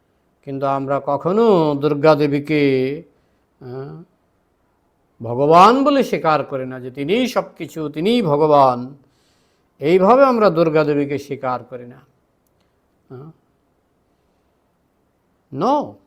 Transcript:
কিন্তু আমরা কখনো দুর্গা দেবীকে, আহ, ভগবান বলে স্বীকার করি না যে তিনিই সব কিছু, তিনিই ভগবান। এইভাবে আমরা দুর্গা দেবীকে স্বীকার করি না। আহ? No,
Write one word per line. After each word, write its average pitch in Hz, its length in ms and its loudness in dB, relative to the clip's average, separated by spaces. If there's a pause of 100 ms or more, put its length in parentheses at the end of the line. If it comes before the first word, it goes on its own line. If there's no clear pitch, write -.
(440)
কিন্তু 139 220 -8
আমরা 139 400 -4
কখনো 165 680 0
দুর্গা 147 400 2
দেবীকে, 143 880 -2 (580)
আহ, 135 420 -16 (1200)
ভগবান 165 640 4
বলে 277 200 2
স্বীকার 156 400 -2
করি 131 220 -10
না 127 140 -14
যে 127 100 -14
তিনিই 165 380 -4
সব 185 160 -4 (120)
কিছু, 156 320 -10
তিনিই 190 340 -2
ভগবান। 143 720 2 (840)
এইভাবে 190 460 4
আমরা 233 260 2
দুর্গা 160 340 0
দেবীকে 143 340 -2
স্বীকার 123 460 -8
করি 123 220 -18
না। 120 140 -20 (1080)
আহ? 139 200 -20 (2250)
No, 196 380 -2 (140)